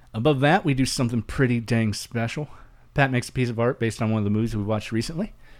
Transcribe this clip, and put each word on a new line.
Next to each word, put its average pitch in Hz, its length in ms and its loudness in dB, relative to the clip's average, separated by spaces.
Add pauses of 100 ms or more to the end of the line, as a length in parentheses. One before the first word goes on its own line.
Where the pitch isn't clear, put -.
(120)
Above 127 280 2
that, 156 260 4
we 139 80 2
do 131 100 2
something 120 380 -2
pretty 120 380 0
dang 113 340 0
special. 117 520 -6 (460)
Pat 135 180 2
makes 120 200 -2
a - 20 -20
piece 123 160 0
of 113 100 -6
art 120 220 0
based 113 220 -2
on 110 80 2
one 110 80 2
of 104 60 0
the 101 60 0
movies 110 240 0
we 104 80 -2
watched 107 300 -4
recently. 160 400 -2 (280)